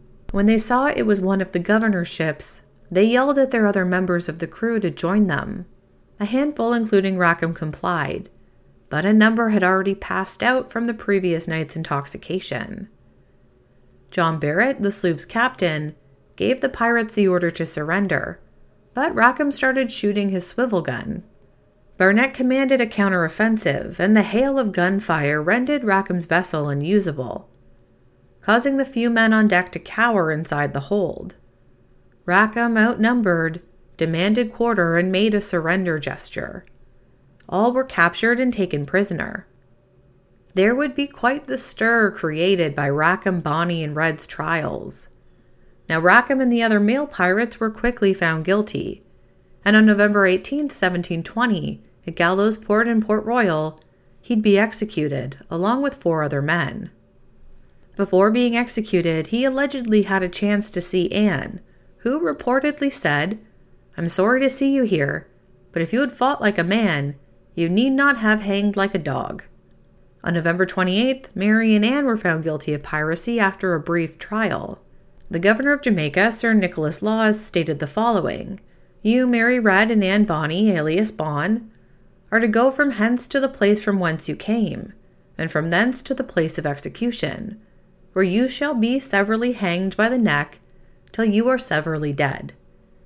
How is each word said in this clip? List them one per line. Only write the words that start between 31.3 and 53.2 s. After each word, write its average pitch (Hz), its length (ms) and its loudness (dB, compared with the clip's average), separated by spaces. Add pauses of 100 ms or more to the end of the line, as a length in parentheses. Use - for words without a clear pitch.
Rackham, 214 500 2
outnumbered, 208 840 2 (340)
demanded 202 560 0
quarter 185 460 2
and 185 120 2
made 208 220 2
a 208 80 2
surrender 175 580 -2
gesture. - 680 -10 (800)
All 214 240 2
were 262 120 0
captured 226 560 0
and 254 120 0
taken 180 320 -2
prisoner. 185 640 -2 (1080)
There 202 220 4
would 269 200 -2
be 285 120 -2
quite 277 400 -2
the 262 100 -6
stir 226 540 0
created 165 640 0
by 143 160 -2
Rackham, 175 500 2
Bonny, 165 420 -2
and 151 140 -6
Red's 160 300 -2
trials. - 840 -6 (800)
Now, 160 120 0
Rackham 240 420 4
and 247 100 4
the 233 100 2
other 220 180 4
male 247 260 2
pirates 208 520 0
were 220 120 -2
quickly 214 420 0
found 160 320 -2
guilty, 202 580 -2 (600)
and 208 120 6
on 214 100 8
November 208 400 4
eighteenth, 269 480 -2
seventeen 175 480 -2
twenty, 170 600 -2 (240)
at 165 80 -10
Gallows 196 420 2
Port 214 300 0
in 226 160 2
Port 214 220 0